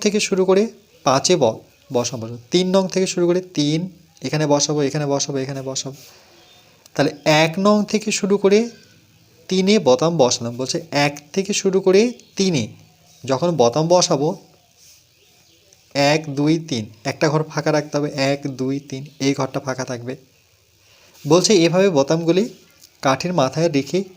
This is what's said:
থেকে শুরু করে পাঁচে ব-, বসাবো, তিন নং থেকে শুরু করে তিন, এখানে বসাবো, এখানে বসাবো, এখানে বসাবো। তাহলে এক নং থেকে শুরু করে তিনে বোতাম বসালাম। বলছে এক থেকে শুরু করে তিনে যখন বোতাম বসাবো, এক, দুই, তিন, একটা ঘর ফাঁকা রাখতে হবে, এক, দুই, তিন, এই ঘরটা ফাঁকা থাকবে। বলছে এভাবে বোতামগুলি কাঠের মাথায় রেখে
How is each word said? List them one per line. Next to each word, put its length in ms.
থেকে 160
শুরু 200
করে 140
পাঁচে 360
ব-, 180
বসাবো, 340
তিন 220
নং 100
থেকে 200
শুরু 160
করে 100
তিন, 240
এখানে 260
বসাবো, 260
এখানে 240
বসাবো, 320
এখানে 160
বসাবো। 260
তাহলে 180
এক 100
নং 120
থেকে 160
শুরু 220
করে 160
তিনে 260
বোতাম 260
বসালাম। 380
বলছে 180
এক 80
থেকে 180
শুরু 240
করে 140
তিনে 240
যখন 240
বোতাম 240
বসাবো, 340
এক, 260
দুই, 160
তিন, 160
একটা 220
ঘর 180
ফাঁকা 260
রাখতে 200
হবে, 120
এক, 100
দুই, 160
তিন, 140
এই 120
ঘরটা 280
ফাঁকা 240
থাকবে। 240
বলছে 280
এভাবে 320
বোতামগুলি 480
কাঠের 340
মাথায় 360
রেখে 220